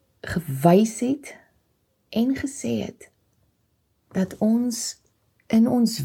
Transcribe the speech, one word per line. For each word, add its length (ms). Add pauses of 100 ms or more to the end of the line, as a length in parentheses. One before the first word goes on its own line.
(220)
gewys 800
het 320 (800)
en 260
gesê 480
het 260 (1080)
dat 220
ons 640 (480)
in 200
ons 380